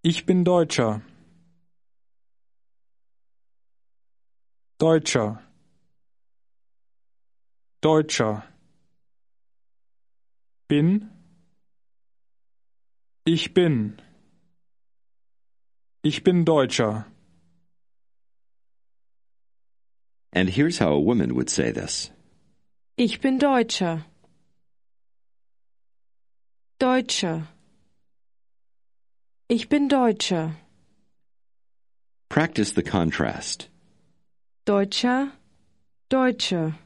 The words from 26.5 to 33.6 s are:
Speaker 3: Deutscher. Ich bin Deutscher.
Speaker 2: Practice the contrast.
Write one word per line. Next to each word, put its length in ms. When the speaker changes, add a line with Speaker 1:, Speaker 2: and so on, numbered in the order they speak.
Speaker 3:
Deutscher. 680
Ich 180
bin 220
Deutscher. 680
Speaker 2:
Practice 420
the 120
contrast. 840